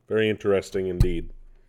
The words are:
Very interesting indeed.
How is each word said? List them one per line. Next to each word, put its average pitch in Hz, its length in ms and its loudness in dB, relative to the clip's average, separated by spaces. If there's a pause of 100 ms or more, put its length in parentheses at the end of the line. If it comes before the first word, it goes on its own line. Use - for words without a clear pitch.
Very 110 220 2
interesting 98 560 0
indeed. 90 460 -2 (380)